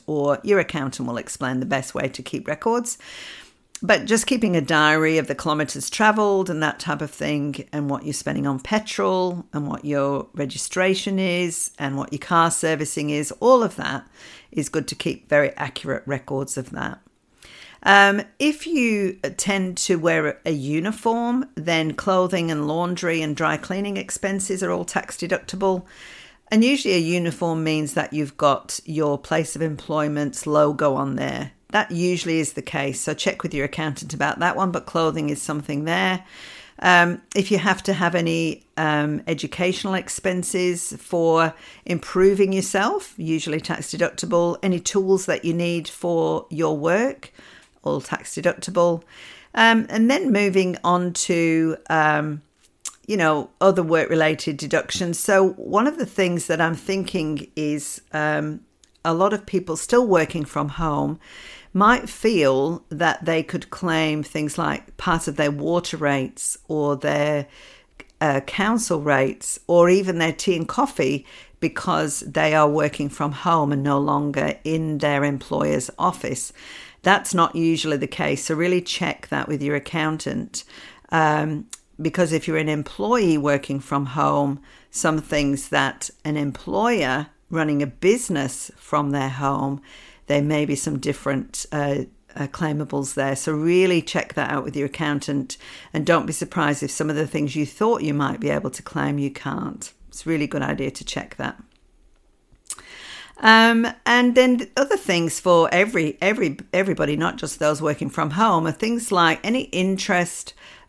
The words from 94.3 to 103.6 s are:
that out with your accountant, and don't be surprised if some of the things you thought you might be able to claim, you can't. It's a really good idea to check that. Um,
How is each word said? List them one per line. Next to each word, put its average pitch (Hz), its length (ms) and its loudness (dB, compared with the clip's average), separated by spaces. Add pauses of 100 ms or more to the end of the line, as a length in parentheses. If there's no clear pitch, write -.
that 135 160 -2
out 139 140 -4
with 143 120 -8
your 143 100 -2
accountant, 143 720 -4 (340)
and 151 140 -2
don't 165 200 4
be 165 60 -4
surprised 147 500 -2
if 139 80 -4
some 151 200 -2
of 147 60 -2
the 151 100 0
things 147 280 -4
you 151 120 0
thought 220 360 0
you 147 120 -2
might 139 260 -2
be 143 80 -2
able 143 220 -2
to - 120 -12
claim, 143 360 -4
you 139 120 -2
can't. - 640 -8 (160)
It's - 160 -16
a 160 60 -4
really 151 160 0
good 143 160 -4
idea 139 300 -4
to - 120 -14
check - 320 -10
that. - 240 -8 (1800)
Um, 226 500 6 (180)